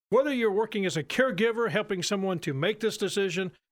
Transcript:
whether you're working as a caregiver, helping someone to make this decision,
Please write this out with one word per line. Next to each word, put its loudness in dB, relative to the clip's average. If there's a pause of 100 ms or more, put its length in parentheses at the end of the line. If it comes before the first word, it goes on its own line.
whether 4
you're 2
working 0
as -2
a -2
caregiver, 2
helping -2
someone -2
to -4
make -2
this -2
decision, -2 (200)